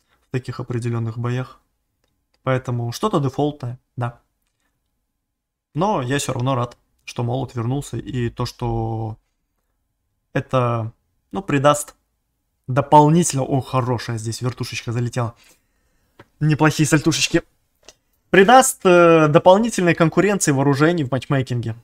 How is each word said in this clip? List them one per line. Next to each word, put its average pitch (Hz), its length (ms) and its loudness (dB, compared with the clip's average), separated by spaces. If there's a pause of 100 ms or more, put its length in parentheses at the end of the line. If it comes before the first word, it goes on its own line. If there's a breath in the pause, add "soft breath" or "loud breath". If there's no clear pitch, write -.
(280)
в - 40 -20
таких 127 280 -8
определенных 117 580 -6
боях. 120 420 -8 (840)
Поэтому 123 480 -4
что-то 208 280 -2
дефолтное, 139 600 -4 (180)
да. 120 220 -8 (1500)
Но 175 300 -2
я 135 160 -2
все - 140 -6
равно 127 200 -2
рад, 120 240 -4 (260)
что - 200 -8
молот 123 320 -6
вернулся, 120 420 -6
и 120 320 -6
то, 123 160 -8
что 113 720 -6 (1160)
это, 120 580 -2 (400)
ну, 190 100 -6
придаст 147 540 0 (720)
дополнительно... 151 720 4
О, 135 180 -2
хорошая 120 600 -4
здесь 110 220 -10
вертушечка 120 500 -8
залетела. 120 420 -6 (1080 soft breath)
Неплохие 151 460 2
сальтушечки. 160 560 0 (880)
Придаст, 226 540 6
э, 170 440 6
дополнительной 180 640 4
конкуренции 175 580 0
вооружений 143 520 0
в 123 80 -8
матчмейкинге. 120 720 -4